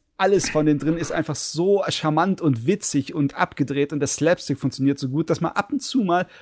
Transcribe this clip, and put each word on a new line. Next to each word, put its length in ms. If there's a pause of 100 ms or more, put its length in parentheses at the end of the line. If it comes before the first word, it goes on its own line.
(180)
alles 320
von 160
denen 140
drin 180
ist 140
einfach 240
so 540
charmant 500
und 280
witzig 460
und 220
abgedreht 560
und 80
der 80
Slapstick 500
funktioniert 400
so 120
gut, 200
dass 120
man 100
ab 220
und 80
zu 240
mal 200 (160)